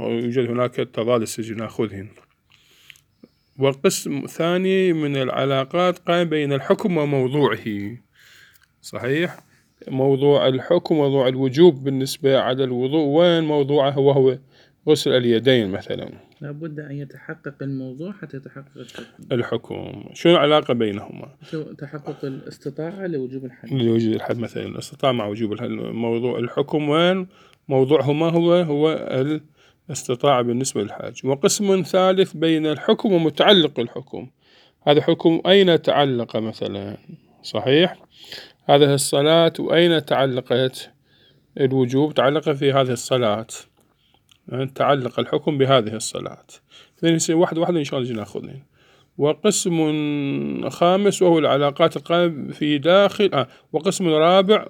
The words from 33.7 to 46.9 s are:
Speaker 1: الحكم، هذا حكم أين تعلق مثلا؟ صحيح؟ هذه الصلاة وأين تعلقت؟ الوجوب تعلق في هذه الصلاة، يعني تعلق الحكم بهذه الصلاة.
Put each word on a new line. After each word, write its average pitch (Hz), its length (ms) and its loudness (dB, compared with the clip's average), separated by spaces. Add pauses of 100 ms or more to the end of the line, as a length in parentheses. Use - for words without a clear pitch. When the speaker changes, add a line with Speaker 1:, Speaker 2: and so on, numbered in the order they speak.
Speaker 1:
الحكم، 127 500 -10 (560)
هذا 147 160 6
حكم 165 440 2
أين 180 360 6
تعلق 127 540 0
مثلا؟ 104 600 -8 (460)
صحيح؟ 143 540 2 (680)
هذه 143 300 6
الصلاة 156 640 2
وأين 160 460 2
تعلقت؟ 131 880 -2 (680)
الوجوب 135 540 2
تعلق 143 360 0
في 139 220 0
هذه 131 200 2
الصلاة، 113 540 -2 (1040)
يعني 131 180 -6
تعلق 131 540 -2
الحكم 147 380 -4
بهذه 127 360 2
الصلاة. - 520 -10 (580)